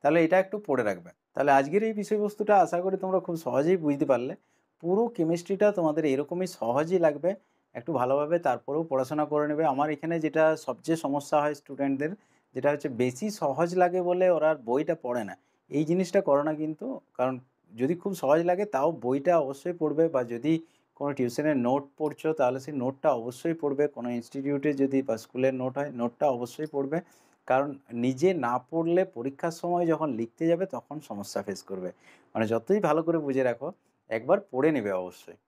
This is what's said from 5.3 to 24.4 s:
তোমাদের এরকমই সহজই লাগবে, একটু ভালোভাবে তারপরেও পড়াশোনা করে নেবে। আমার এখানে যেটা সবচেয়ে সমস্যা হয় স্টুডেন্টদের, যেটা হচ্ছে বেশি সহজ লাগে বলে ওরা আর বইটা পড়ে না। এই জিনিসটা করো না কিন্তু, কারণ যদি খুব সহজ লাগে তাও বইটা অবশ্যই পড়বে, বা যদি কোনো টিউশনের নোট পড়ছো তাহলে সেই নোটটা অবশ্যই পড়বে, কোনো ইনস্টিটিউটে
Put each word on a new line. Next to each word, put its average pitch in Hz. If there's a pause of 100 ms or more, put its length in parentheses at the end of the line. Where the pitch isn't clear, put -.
তোমাদের 156 (100)
এরকমই 175 (120)
সহজই 151
লাগবে, 151 (500)
একটু 147
ভালোভাবে 147 (100)
তারপরেও 139
পড়াশোনা 139
করে 147
নেবে। 151 (100)
আমার 143
এখানে 165 (100)
যেটা 156 (220)
সবচেয়ে 156
সমস্যা 139
হয় 151
স্টুডেন্টদের, 139 (440)
যেটা 131
হচ্ছে 147 (120)
বেশি 127 (140)
সহজ 175 (120)
লাগে 180 (100)
বলে 180 (120)
ওরা 151
আর 147 (100)
বইটা 147 (100)
পড়ে 123
না। 90 (420)
এই 156
জিনিসটা 180 (100)
করো 143
না 156
কিন্তু, 156 (320)
কারণ 127 (460)
যদি 139
খুব 202 (100)
সহজ 147
লাগে 185 (100)
তাও 143 (160)
বইটা 139 (100)
অবশ্যই 139
পড়বে, 151 (120)
বা 127 (120)
যদি 131 (440)
কোনো 143
টিউশনের 139 (100)
নোট 139 (160)
পড়ছো 151 (100)
তাহলে 131
সেই 151
নোটটা 131 (100)
অবশ্যই 127
পড়বে, 143 (120)
কোনো 120 (100)
ইনস্টিটিউটে 139 (120)